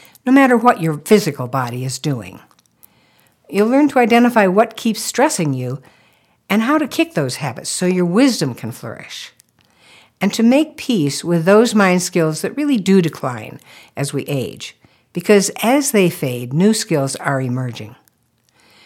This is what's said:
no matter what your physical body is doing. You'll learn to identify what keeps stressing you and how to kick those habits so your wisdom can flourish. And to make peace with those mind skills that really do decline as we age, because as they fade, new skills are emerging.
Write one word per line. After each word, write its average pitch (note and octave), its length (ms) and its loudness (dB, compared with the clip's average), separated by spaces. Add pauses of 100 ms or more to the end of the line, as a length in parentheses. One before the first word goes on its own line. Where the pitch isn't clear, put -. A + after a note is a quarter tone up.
(240)
no B3+ 80 0
matter C4 240 6
what A#3 240 2
your D#3+ 180 -2
physical D3+ 480 2
body B2 380 -4
is C3 140 -8
doing. A2+ 420 -6 (1120)
You'll G#3 180 2
learn C#4 200 4
to C4+ 100 0
identify A#3 480 4
what G3+ 300 2
keeps A3 260 -4
stressing F#3+ 520 0
you B2+ 280 -8 (640)
and G#3 140 0
how C#4+ 160 0
to D4 100 -4
kick E4 260 -4
those C3+ 220 -2
habits - 320 -10
so - 180 -4
your F3+ 180 0
wisdom F3 500 0
can A2+ 180 -10
flourish. - 600 -16 (880)
And G3+ 140 -2
to A3+ 80 -2
make C#4 340 2
peace D3+ 460 -2
with E3 220 0
those G#3+ 300 6
mind F#3 280 4
skills D#3 400 -2
that - 140 -6
really C#4+ 220 0
do F#3+ 220 4
decline B2+ 600 -6 (360)
as C#3 160 -6
we C#3 140 -6
age, - 500 -8 (360)
because G3 380 2 (120)
as C4+ 300 0
they F#3+ 180 2
fade, B2 420 -8
new F#3+ 220 4
skills C#3+ 420 -2
are C#3 240 -4
emerging. B2 540 -8 (920)